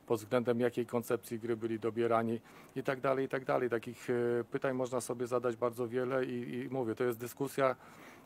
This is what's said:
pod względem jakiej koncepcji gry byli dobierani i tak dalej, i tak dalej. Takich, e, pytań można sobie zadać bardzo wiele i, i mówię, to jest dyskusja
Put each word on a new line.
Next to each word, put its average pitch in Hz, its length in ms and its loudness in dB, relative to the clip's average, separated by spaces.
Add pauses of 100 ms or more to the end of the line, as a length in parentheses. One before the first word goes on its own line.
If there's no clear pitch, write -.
pod 117 120 2
względem 117 400 2
jakiej 120 260 2
koncepcji 117 540 -2
gry 117 180 -2
byli 113 220 -2
dobierani 113 600 2 (360)
i 131 80 -4
tak 131 180 -2
dalej, 135 240 2
i 131 40 -4
tak 135 160 -4
dalej. 135 240 2
Takich, 117 400 -2
e, 120 340 2
pytań 135 300 -2
można 127 280 -2
sobie 123 260 -4
zadać 120 280 0
bardzo 120 320 0
wiele 127 380 0
i, 127 300 -4
i 127 140 -4
mówię, 123 260 0
to 127 80 0
jest 120 160 0
dyskusja 131 560 0 (500)